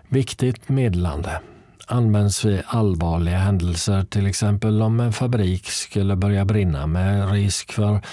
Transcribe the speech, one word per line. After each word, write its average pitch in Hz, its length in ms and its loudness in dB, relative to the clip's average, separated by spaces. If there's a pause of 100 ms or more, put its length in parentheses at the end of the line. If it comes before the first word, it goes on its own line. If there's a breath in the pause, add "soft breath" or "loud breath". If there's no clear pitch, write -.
Viktigt 127 600 -2
meddelande. 87 720 0 (500 loud breath)
Används 107 540 2
vid 98 220 0
allvarliga 85 720 0
händelser, 95 640 0
till 101 220 -2
exempel 107 560 0
om 110 180 2
en 117 120 0
fabrik 107 540 0
skulle 98 500 -2
börja 98 280 2
brinna 92 420 0
med 98 460 0
risk 101 400 -2
för 104 280 0 (120 loud breath)